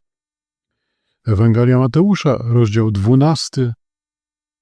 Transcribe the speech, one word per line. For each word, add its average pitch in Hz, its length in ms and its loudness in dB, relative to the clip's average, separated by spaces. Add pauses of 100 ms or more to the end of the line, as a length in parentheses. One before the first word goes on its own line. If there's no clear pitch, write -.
(1300)
Ewangelia 117 520 2
Mateusza, 156 580 0
rozdział 113 540 0
dwunasty 127 800 0 (880)